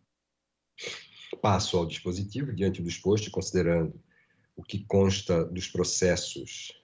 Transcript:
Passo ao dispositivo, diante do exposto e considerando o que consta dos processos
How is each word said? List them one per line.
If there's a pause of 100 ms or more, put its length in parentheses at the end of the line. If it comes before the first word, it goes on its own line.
(1400)
Passo
ao
dispositivo,
diante
do
exposto
e
considerando (640)
o
que
consta
dos
processos (120)